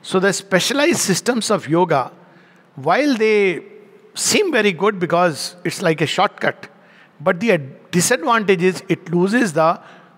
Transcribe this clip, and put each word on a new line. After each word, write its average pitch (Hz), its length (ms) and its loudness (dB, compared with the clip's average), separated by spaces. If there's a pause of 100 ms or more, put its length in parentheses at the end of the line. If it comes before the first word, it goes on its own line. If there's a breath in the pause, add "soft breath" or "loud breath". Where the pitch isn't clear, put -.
So - 180 -2
the 190 120 2
specialized 247 680 0
systems 220 500 -2
of 170 180 -2
yoga, 160 440 0 (640 soft breath)
while 214 420 0
they 208 480 0 (500)
seem - 380 0
very 208 200 2
good 190 260 -2
because 170 640 -2
it's - 180 -6
like 165 180 0
a 156 60 0
shortcut, - 600 -2 (520 soft breath)
but 170 200 0
the 226 120 2
ad-, 139 380 -4
disadvantage 208 720 2
is 180 260 0
it 160 220 -4
loses 190 440 0
the 160 260 2 (380 loud breath)